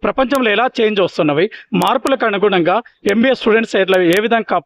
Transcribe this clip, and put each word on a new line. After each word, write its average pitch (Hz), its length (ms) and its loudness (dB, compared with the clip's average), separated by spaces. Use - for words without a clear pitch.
ప్రపంచంలో 254 480 0
ఎలా 226 180 0
చేంజ్ 214 200 0
వస్తున్నవి, 160 480 0
మార్పులకు 240 520 0
అనుగుణంగా 202 560 0
ఎంబీఏ 233 220 2
స్టూడెంట్స్ 226 420 0
ఎట్లా, 190 260 2
ఏ 175 200 2
విధంగా 214 440 -2